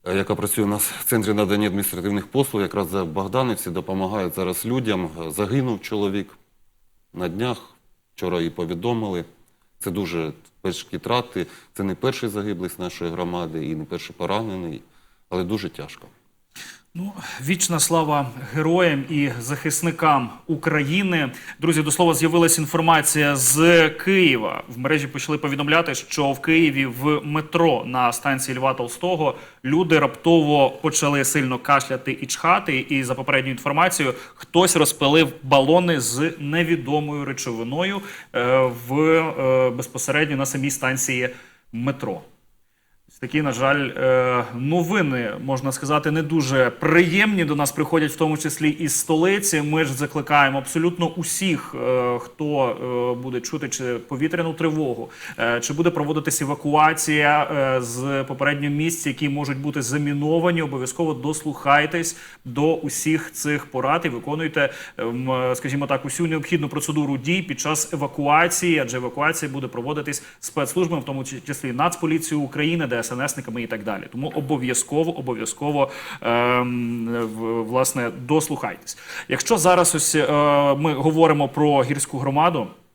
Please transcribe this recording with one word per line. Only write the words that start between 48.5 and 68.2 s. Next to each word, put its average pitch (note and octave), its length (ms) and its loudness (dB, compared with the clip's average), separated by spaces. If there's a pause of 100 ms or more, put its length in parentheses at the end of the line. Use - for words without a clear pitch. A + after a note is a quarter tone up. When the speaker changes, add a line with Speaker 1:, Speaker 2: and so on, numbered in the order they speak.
Speaker 2:
із D3 300 -2
столиці. E3+ 640 2
Ми D3+ 240 2
ж C3+ 80 -2
закликаємо C#3+ 640 2
абсолютно E3+ 500 -2
усіх, E3 680 -2
е, B2 440 0
хто, D3 500 -2 (480)
е, B2 40 -10
буде B2 200 -6
чути C#3+ 280 -8
чи - 140 -6
повітряну D3+ 680 -4
тривогу, D#3 560 -2 (300)
е, A#2+ 200 2
чи C#3+ 140 -4
буде E3 160 2
проводитись D3+ 520 -2
евакуація, D3+ 1040 2
е, C3+ 380 0
з C3 420 -4
попереднього C#3+ 520 -2
місця, D#3+ 340 -2
які C#3+ 200 -2
можуть C#3 280 -2
бути C#3+ 240 -4
заміновані, D3+ 800 0
обов'язково C#3 520 -2
дослухайтесь D3+ 1040 0 (280)
до C#3+ 300 2
усіх D#3 560 -2
цих D3 340 -4
порад C3+ 400 0
і D#3 40 0
виконуйте, D3 640 -2 (240)
ем, B2+ 340 -4 (240)
скажімо C#3 320 -2
так, C#3 180 -10
усю E3+ 220 -4
необхідну D#3 420 -2
процедуру D3 480 -4
дій E3 240 -2
під D#3+ 180 -10
час D#3 340 -4
евакуації, E3 840 2